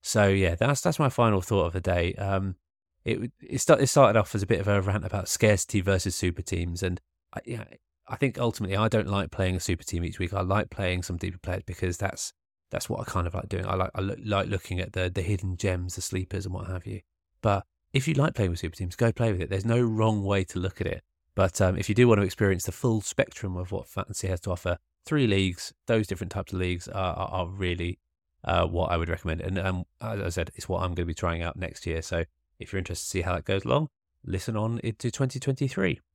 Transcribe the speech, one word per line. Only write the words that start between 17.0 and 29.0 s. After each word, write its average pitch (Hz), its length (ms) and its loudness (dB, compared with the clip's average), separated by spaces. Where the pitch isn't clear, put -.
But 101 220 2
if 131 140 2
you 160 80 0
like 139 200 2
playing 98 160 2
with 82 100 -4
super 80 160 -6
teams, 90 200 -6
go 117 140 4
play 113 220 0
with 90 80 -2
it. 87 100 -4
There's 95 140 -2
no 117 160 2
wrong 110 420 2
way 98 220 2
to - 140 -6
look 90 220 -4
at 92 60 -2
it. 87 160 -4
But, 95 260 2
um, 90 160 6
if - 120 -2
you 107 60 2
do 123 120 8
want 110 140 8
to 101 40 4
experience 95 400 0
the - 80 -6
full 113 280 0
spectrum - 560 -2
of 90 160 -6
what - 160 -6
fantasy 98 400 -6
has 92 120 -2
to 92 120 -4
offer, 87 260 -4
three 147 200 2
leagues, 95 460 2
those 113 200 2
different 90 240 -6
types - 220 -6
of 95 60 -2
leagues 90 300 -2
are, 92 260 -2
are, 95 140 -4
are 92 200 -4
really, 90 500 -4
uh, 87 220 4
what 85 240 0
I 85 80 2
would 82 100 -2